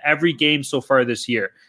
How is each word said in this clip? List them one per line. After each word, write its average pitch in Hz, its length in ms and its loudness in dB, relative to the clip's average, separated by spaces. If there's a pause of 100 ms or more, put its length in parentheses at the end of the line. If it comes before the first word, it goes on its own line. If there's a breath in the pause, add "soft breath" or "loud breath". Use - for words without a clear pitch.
every 156 280 2
game 147 320 0
so 135 160 -2
far 127 240 2
this 120 240 -4
year. 110 240 -2 (160 soft breath)